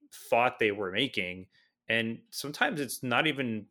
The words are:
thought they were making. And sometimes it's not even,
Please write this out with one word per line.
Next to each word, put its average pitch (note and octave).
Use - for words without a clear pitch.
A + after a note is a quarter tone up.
thought B2
they G#2+
were G2
making. F#2
And A2+
sometimes D#3
it's -
not B2+
even, B2